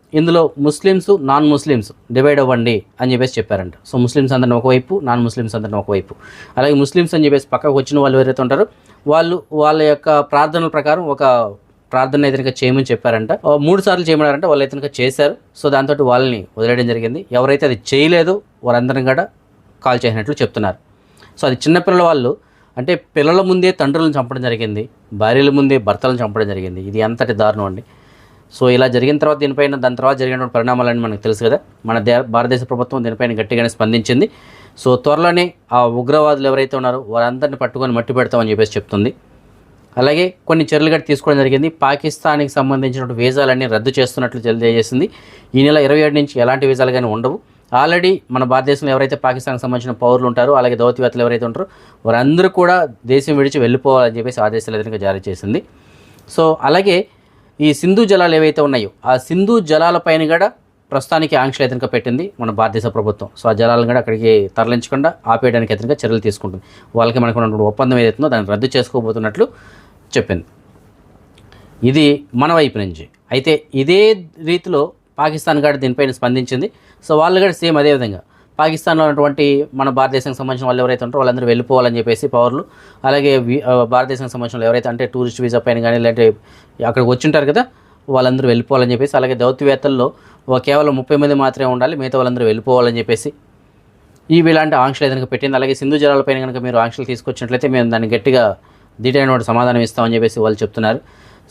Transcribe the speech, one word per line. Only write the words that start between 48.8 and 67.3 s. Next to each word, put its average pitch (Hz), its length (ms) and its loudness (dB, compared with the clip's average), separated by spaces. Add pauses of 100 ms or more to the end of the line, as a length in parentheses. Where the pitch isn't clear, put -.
ఎవరైతే 131 240 0
పాకిస్తాన్కి 127 460 -4
సంబంధించిన 123 340 -6
పౌరులు 127 320 2
ఉంటారో, 123 260 2
అలాగే 123 220 2
దౌత్యవేత్తలు 123 460 0
ఎవరైతే 120 240 -2
ఉంటారో, 117 200 -8 (400)
వారందరూ 139 440 2
కూడా 180 380 2 (180)
దేశం 139 320 0
విడిచి 139 220 0
వెళ్ళిపోవాలని 123 580 2
చెప్పేసి 120 240 -6
ఆదేశాలు 110 360 -2
ఎదురుగా 110 200 -6
జారీ 98 320 -4
చేసింది. 104 340 -4 (760)
So, 160 240 4
అలాగే 180 460 2 (540)
ఈ 151 120 4
సింధు 190 300 2
జలాలు 185 320 4
ఏవైతే 156 260 2
ఉన్నాయో, 127 280 0 (160)
ఆ 127 120 2
సింధు 196 420 0
జలాలపైన 160 680 0
కూడా 170 240 2 (400)
ప్రస్తుతానికి 151 440 -2
ఆంక్షలు 135 300 0
ఎదురుగా 123 220 -4
పెట్టింది 127 520 -4
మన 113 120 -4
భారతదేశ 110 340 -2
ప్రభుత్వం. 104 440 -4 (140)
So, 117 60 2
ఆ 110 40 4
జలాలను 117 320 2
కూడా 120 140 0
అక్కడికి 110 480 2 (100)
తరలించకుండా 123 560 -2 (140)
ఆపేయడానికి 117 460 0
ఎదురుగా 113 200 -2
చర్యలు 113 260 -2
తీసుకుంటుంది. 98 440 -6 (320)
వాళ్ళకి 117 240 0
మనకు 117 200 0